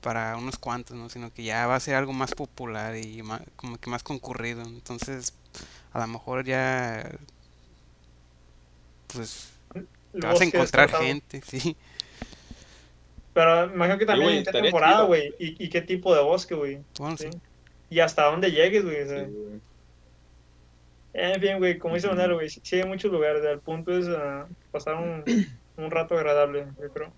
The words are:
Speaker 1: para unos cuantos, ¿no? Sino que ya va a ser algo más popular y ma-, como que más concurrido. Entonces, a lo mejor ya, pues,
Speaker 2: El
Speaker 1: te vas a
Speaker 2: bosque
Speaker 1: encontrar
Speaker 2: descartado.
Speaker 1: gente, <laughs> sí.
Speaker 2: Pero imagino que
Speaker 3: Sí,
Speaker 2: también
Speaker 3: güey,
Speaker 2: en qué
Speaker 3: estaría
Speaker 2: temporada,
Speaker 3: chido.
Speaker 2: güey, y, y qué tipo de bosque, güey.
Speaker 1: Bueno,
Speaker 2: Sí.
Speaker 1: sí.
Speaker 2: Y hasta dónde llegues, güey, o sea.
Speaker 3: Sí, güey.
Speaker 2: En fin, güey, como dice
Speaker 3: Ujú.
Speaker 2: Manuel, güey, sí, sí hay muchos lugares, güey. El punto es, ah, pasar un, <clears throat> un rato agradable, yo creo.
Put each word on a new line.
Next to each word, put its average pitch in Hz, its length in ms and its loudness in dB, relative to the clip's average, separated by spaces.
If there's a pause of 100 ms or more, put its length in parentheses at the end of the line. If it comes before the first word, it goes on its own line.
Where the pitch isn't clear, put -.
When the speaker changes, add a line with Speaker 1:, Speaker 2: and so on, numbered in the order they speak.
Speaker 1:
para 113 340 -4
unos 123 220 -10
cuantos, 123 360 -8
¿no? 117 140 -14
Sino 120 240 -14
que 120 100 -16
ya 113 240 -2
va 127 100 2
a 131 40 0
ser 139 140 -4
algo 135 180 0
más 131 220 -4
popular 113 600 -10
y 110 280 -12
ma-, 110 180 -10 (160)
como 117 220 -12
que - 100 -12
más 120 140 -6
concurrido. 120 580 -8
Entonces, 120 720 -10 (640)
a 120 60 -4
lo 113 60 -4
mejor 127 380 -6
ya, 131 640 -2 (2000)
pues, - 400 -12 (220)
Speaker 2:
El 180 120 -14 (260)
Speaker 1:
te - 80 -8
vas - 60 -4
a - 60 -2
Speaker 2:
bosque 175 120 6
Speaker 1:
encontrar 165 440 4
Speaker 2:
descartado. 160 160 0
Speaker 1:
gente, 139 380 -4
<laughs> - 40 -20
sí. 135 300 -4 (1600)
Speaker 2:
Pero 170 420 6
imagino 180 240 2
que 214 60 2
Speaker 3:
Sí, - 20 2
Speaker 2:
también 185 220 4
Speaker 3:
güey, 202 100 4
Speaker 2:
en 185 60 -2
qué 185 60 -2
Speaker 3:
estaría 120 200 2
Speaker 2:
temporada, 165 260 6
Speaker 3:
chido. 220 100 6
Speaker 2:
güey, 151 320 4
y, 160 260 -8
y 170 40 -8
qué 170 140 -2
tipo 185 320 2
de 143 80 6
bosque, 170 320 2
güey. 143 260 -6 (180)
Speaker 1:
Bueno, 151 180 -6
Speaker 2:
Sí. 156 160 -8
Speaker 1:
sí. 170 60 -14 (500)
Speaker 2:
Y 165 120 2
hasta 160 240 4
dónde 170 260 4
llegues, 190 340 4
güey, 151 180 -2
o 139 60 -6
sea. 143 180 -4
Speaker 3:
Sí, 202 60 -12
güey. 208 280 -12 (1500)
Speaker 2:
En 180 260 0
fin, 196 180 2
güey, 180 200 2
como 165 160 -4
dice 180 140 -2
Speaker 3:
Ujú. 185 80 0
Speaker 2:
Manuel, 180 180 2
güey, 156 160 -4
sí, - 120 -16
sí - 140 -2
hay 185 80 2
muchos 190 260 -2
lugares, 151 300 2
güey. 147 140 2
El 143 60 -8
punto 165 360 -4
es, 180 120 0
ah, 147 380 -4 (240)
pasar 156 260 -4
un, 165 280 -6
<clears throat> 196 520 -2
un 156 140 -6
rato 165 260 0
agradable, 147 500 2 (140)
yo 143 120 -10
creo. 151 260 -10